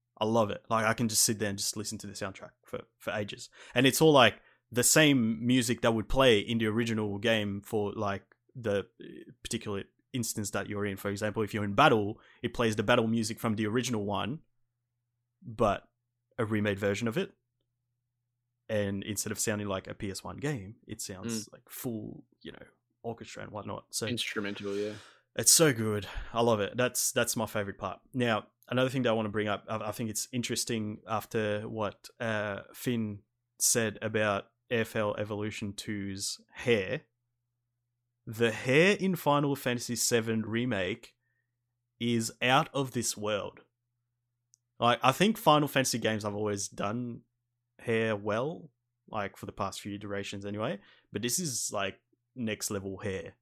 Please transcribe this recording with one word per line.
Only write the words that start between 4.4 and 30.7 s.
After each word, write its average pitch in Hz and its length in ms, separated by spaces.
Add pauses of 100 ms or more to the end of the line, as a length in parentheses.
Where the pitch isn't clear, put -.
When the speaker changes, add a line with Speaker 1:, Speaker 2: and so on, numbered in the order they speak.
Speaker 1:
the 117 120
same 120 600
music 123 360
that 117 140
would 107 120
play 131 320
in 117 200
the 110 80
original 107 500
game 104 440
for, 104 320
like, 98 300 (320)
the 104 300 (580)
particular 104 400 (300)
instance 113 380
that 101 180
you're 104 160
in. 98 100
For 101 140
example, 104 340
if 101 100
you're 104 120
in 101 80
battle, 110 460 (220)
it 120 120
plays 113 220
the 110 80
battle 117 240
music 113 320
from 110 160
the 107 120
original 117 380
one, 101 340 (1040)
but 110 420 (500)
a 113 80
remade 104 340
version 101 280
of 113 100
it. - 160 (1300)
And 101 360
instead 107 280
of 101 80
sounding 104 280
like 95 200
a - 80
P 98 160
S - 120
one 92 140
game, 113 380 (120)
it - 140
sounds 104 460
Speaker 2:
Mm. - 60
Speaker 1:
like - 160
full, - 540 (200)
you - 80
know, - 140 (360)
orchestra 110 420
and 104 80
whatnot. 101 380
So - 160
Speaker 2:
Instrumental, 101 680
yeah. 104 180 (420)
Speaker 1:
it's - 160
so 156 220
good. 107 340 (260)
I 113 80
love 113 180
it. 101 180
That's, 123 340
that's 117 240
my 113 120
favorite 101 320
part. 92 200 (140)
Now, 117 320 (220)
another 131 240
thing 135 120
that 120 60
I 110 40
wanna 110 160
bring 104 180
up, 101 200
I, 110 100
I 107 140
think 110 200
it's - 200
interesting 113 760